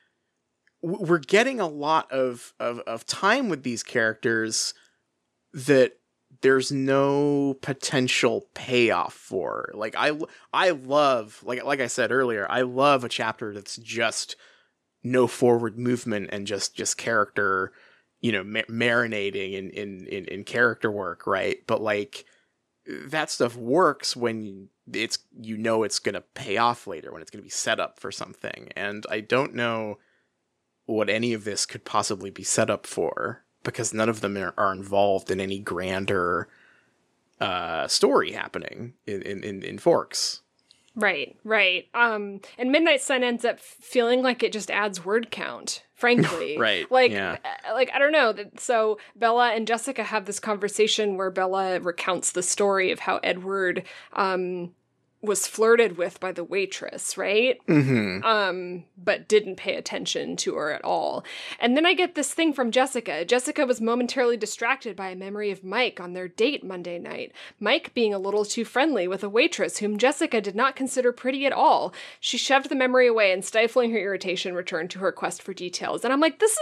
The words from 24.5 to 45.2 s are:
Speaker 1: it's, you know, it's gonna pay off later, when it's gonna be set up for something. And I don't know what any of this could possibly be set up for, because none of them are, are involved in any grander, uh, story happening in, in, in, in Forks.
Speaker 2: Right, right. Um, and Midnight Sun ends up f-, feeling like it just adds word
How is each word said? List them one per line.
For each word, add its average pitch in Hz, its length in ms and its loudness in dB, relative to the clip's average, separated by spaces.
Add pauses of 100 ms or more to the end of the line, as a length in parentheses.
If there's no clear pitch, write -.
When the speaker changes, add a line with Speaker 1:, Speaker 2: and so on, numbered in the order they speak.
Speaker 1:
it's, 107 260 -4 (220)
you 110 180 -10
know, 113 240 2
it's 101 160 -2
gonna 98 240 -4 (120)
pay 101 220 -4
off 120 300 2
later, 85 260 -10
when 80 100 -14
it's - 80 -20
gonna 104 120 -16
be - 80 -20
set - 280 -2
up - 220 -4
for 95 100 -10
something. - 640 -12
And 104 360 -6
I 110 100 -2
don't 120 340 -8
know 113 440 -4 (880)
what 107 240 0
any 117 240 0
of 107 100 -6
this 101 220 -4
could - 180 -14
possibly 101 460 -2
be - 120 -14
set 113 260 2
up - 180 -2
for, 87 580 -4 (180)
because - 320 -6
none 110 140 2
of 107 140 -2
them 101 140 -2
are, 95 220 -4
are 101 140 2
involved 98 580 2
in 95 100 0
any 98 200 -4
grander, 92 880 -2 (920)
uh, 85 460 -2
story 196 460 2
happening 110 600 -10 (120)
in, 98 160 -6
in, 101 220 -8
in, 98 180 -8
in 95 160 -10
Forks. - 640 0 (560)
Speaker 2:
Right, 185 480 -2
right. 196 500 2
Um, 208 460 0 (180)
and 254 140 0
Midnight 311 280 4
Sun 262 220 0
ends 240 220 0
up 226 120 0
f-, - 40 -20 (200)
feeling 247 420 2
like 247 200 0
it 220 100 2
just 208 180 -6
adds 190 340 -2
word 220 260 0